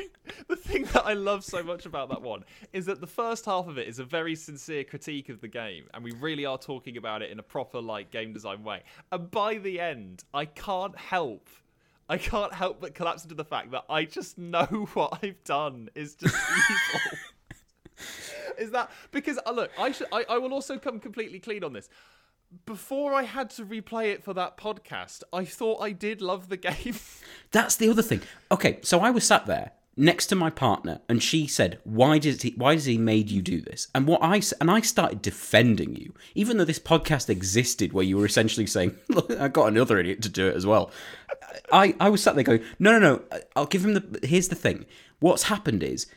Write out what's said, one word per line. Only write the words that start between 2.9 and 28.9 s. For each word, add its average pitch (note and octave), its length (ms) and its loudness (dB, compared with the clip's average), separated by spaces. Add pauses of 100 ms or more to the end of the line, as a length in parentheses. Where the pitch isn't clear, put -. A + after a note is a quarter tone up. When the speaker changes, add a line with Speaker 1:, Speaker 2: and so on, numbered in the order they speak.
Speaker 1:
the F3 60 -14
first A3+ 380 -6
half F#3 220 -2
of D3 100 -14
it A#2+ 100 -6
is A#2 120 -14
a C3 40 -10
very E3 320 -4
sincere D3+ 480 -10
critique C#3+ 460 -14
of A2+ 120 -18
the A#2 60 -14
game, G2+ 460 -12
and A#2 100 -16
we A#2 100 -12
really C#3+ 340 -8
are C3+ 100 -6
talking B2+ 400 -14
about A2 240 -8
it G2 80 -10
in G#2 80 -16
a G#2+ 60 -16
proper, B2+ 360 -10
like, G#2+ 300 -10
game A2+ 240 -12
design G#2 300 -12
way. G#2 180 -10 (300)
And F3 180 -8
by A3 300 -2
the F#3+ 200 -8
end, A2 440 -10 (100)
I C#3+ 120 -6
can't F#3 520 -8
help, C#3+ 520 -6 (580)
I D#3 100 -2
can't - 340 -4
help F#3+ 300 -6
but E3+ 140 -12
collapse E3+ 280 -6
into E3 120 -20
the D3+ 100 -10
fact B2 260 -8
that B2+ 180 -8
I D#3 160 -2
just - 340 -12
know E3+ 260 0
<laughs> G#3 300 -6
what E3 260 -2
I've G3 220 -10
done C#3+ 500 -4
is D3 220 -14
just - 200 0
<laughs> - 340 0
evil. - 480 -4 (1400)
Is G#3+ 140 -8
that, B3 180 -2 (220)
because, C#4+ 340 -6
uh, A#3 60 -4
look, A#3 260 -2
I B3 140 -2
should, - 200 -8
I, A3 180 -2
I A#3 100 0
will B3+ 140 -6
also C4+ 260 -8
come A#3 200 -8
completely G#3 400 -12
clean G#3 240 -10
on C#3+ 100 -8
this. G2+ 160 -14 (760)
Before C4+ 480 -6
I C4+ 100 2
had A#3 280 -8
to A3+ 140 -14
replay A3 480 -6
it G3+ 100 -12
for G3 100 -8
that F3+ 240 -6
podcast, G3 640 -10 (100)
I F3+ 140 -6
thought - 380 -4
I G#3+ 80 -4
did G#3 300 -6
love F#3 280 -4
the F#3+ 80 -8
<laughs> - 0 -
game. F#3 380 -6 (560)
Speaker 2:
That's - 240 2
the A3 140 4
other A3+ 120 4
thing. B2 200 0 (300)
Okay, F3 300 2
so - 200 4